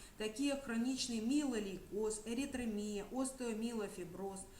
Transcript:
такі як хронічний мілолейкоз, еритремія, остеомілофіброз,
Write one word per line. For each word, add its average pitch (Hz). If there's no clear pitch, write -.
такі 220
як 277
хронічний 233
мілолейкоз, 214
еритремія, 226
остеомілофіброз, 214